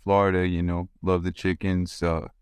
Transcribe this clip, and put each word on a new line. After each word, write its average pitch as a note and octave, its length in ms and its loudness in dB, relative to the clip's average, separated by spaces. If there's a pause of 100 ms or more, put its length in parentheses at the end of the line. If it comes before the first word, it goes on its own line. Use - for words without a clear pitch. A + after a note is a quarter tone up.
Florida, G2 420 4
you F2 160 0
know, F2 260 -2 (140)
love F2+ 220 2
the F2+ 80 -4
chickens, F2+ 680 -2
uh, E2 260 -2 (140)